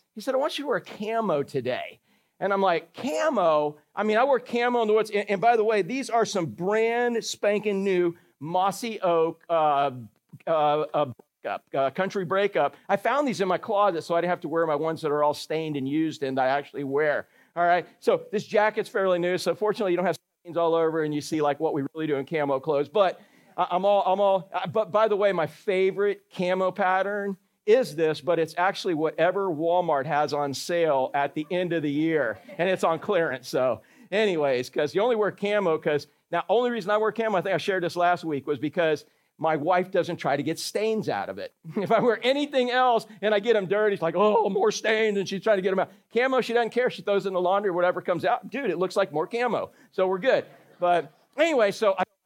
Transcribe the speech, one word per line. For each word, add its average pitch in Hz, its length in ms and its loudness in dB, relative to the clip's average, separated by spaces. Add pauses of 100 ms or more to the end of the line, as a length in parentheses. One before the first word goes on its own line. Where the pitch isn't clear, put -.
(160)
he 214 60 -14
said, 254 120 -4
"I 262 60 2
want 302 180 -2
you 285 60 -8
to 294 60 -8
wear 196 100 0
camo 214 640 -2
today." 123 560 -6 (400)
And 190 120 -2
I'm 196 120 2
like, 170 320 0
"Camo?" 190 840 0 (180)
I - 60 -4
mean, 214 160 2
I 233 60 4
wear 269 160 2
camo 240 420 0
in 220 60 0
the 208 80 4
woods. 220 160 2
And, 202 180 -2
and 196 100 0
by 233 160 4
the 214 80 2
way, 214 200 2
these 233 260 -6
are 220 160 2
some 214 220 -4
brand 226 760 0
spanking 202 600 -2
new 175 320 0 (240)
mossy 185 600 -4
oak, 165 480 0
uh, 147 400 2 (560)
uh, 170 60 -2 (420)
uh, 147 120 2 (360)
breakup, 101 220 -6 (100)
uh, 135 160 0
country 190 340 -4
breakup. 185 520 0 (120)
I 202 80 2
found 262 320 0
these 185 140 -2
in 196 60 0
my 180 100 0
closet, 196 460 0
so 175 100 -4
I 170 80 2
didn't 175 80 -2
have 175 120 -2
to 165 60 -8
wear 165 200 0
my 151 80 0
ones 156 260 -4
that 151 100 -2
are 147 120 2
all 147 100 2
stained 156 420 -6
and 135 140 -4
used 156 320 -2
and 135 180 -2
I 131 60 2
actually 139 380 -2
wear. 139 440 0 (280)
All 170 100 2
right, 175 220 2 (120)
so 190 320 0
this 202 140 -2
jacket's 214 440 0
fairly 190 280 2
new, 175 220 0
so 170 160 -2
fortunately 208 380 0
you 170 40 0
don't 180 80 0
have 165 140 0 (240)
stains 170 120 -12
all 165 200 2
over 160 260 2
and 151 140 -2
you 147 40 -2
see, 156 220 -4
like, 147 180 0
what 156 140 0
we 143 100 -2 (120)
really 160 100 -4
do 151 120 0
in 135 100 -6
camo 143 320 -2
clothes. 147 280 0
But 190 320 2 (380)
I, 180 140 0
I'm 185 140 0
all, 202 200 4
I'm 185 160 2
all, 190 320 2
uh, 185 140 -4
but 196 240 -2
by 214 160 2
the 208 80 0
way, 202 160 2
my 165 160 0
favorite 190 720 -2 (100)
camo 185 400 -2
pattern 196 680 -2 (280)
is 208 300 4
this, 156 260 0
but 165 160 0
it's 160 180 -2
actually 185 380 0
whatever 165 560 0
Walmart 165 560 0
has 147 260 0
on 143 220 -2
sale 147 640 0
at 143 180 0
the 156 160 -6
end 180 240 -2
of 165 80 0
the 147 100 -2
year, 147 460 0 (220)
and 180 100 0
it's 185 140 0
on 165 160 2
clearance. 165 500 -2
So 127 320 0 (300)
anyways, 156 580 0
'cause 147 240 -2
you 190 80 2
only 240 140 2
wear 208 160 0
camo 202 480 0
'cause, 147 260 0 (240)
now, 170 200 -2
only 240 220 2
reason 208 200 -4
I 208 60 2
wear 214 160 2
camo, 220 240 0
I 170 40 2
think 175 140 0
I - 20 0
shared 185 260 -2
this 165 120 -4
last 175 300 2
week, 147 220 -4
was 147 120 -2
because 156 460 0 (320)
my 156 180 0
wife 180 360 0
doesn't 170 260 -2
try 143 180 0
to 143 80 -4
get 160 160 -4
stains 214 480 -4
out 101 220 -4
of 98 80 -10
it. 92 160 -12 (120)
<laughs> 160 120 -8
If 190 120 -4
I 214 120 4
wear 226 200 2
anything 277 480 0
else 247 360 2 (160)
and 214 120 2
I 208 60 2
get 226 160 2
'em 196 100 0
dirty, 202 280 2
it's 185 80 -6
like, 165 160 -2
"Oh, 208 320 4
more 208 220 2
stains," 214 460 0
and 190 120 -4
she's 190 120 -6
trying 214 160 4
to 190 40 -2
get 190 100 0
'em 190 80 0
out. 165 100 0 (240)
Camo, 254 280 2
she 233 100 -4
doesn't 233 200 2
care. 247 180 0
She - 120 -12
throws 202 240 0
it 196 40 -2
in 190 40 -8
the 180 60 0
laundry, 190 320 2
whatever 175 300 2
comes 175 240 -2
out. 220 240 0
Dude, 254 200 -4
it 160 80 -2
looks 180 200 -2
like 190 160 0
more 156 120 -2
camo. 208 460 -4 (220)
So 190 120 2
we're 185 140 -2
good. 196 260 2 (360)
But 170 320 0 (240)
anyway, 262 340 2
so 196 260 0
I 185 60 0 (220)